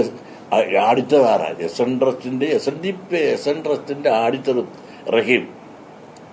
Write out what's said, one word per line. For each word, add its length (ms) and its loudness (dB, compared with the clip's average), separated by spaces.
എസ്-, 160 -2
ആ, 40 4
ഓഡിറ്റർ 340 4
ആരാ? 160 2
എസ് 180 -4
എൻ 160 0
ട്രസ്റ്റിന്റെ, 460 -2
എസ് 140 -4
എൻ 140 -4
ഡി 80 -2
പി, 100 0
എസ് 180 -4
എൻ 140 -6
ട്രസ്റ്റിന്റെ 440 -2
ഓഡിറ്റർ 340 0
റഹീം 280 2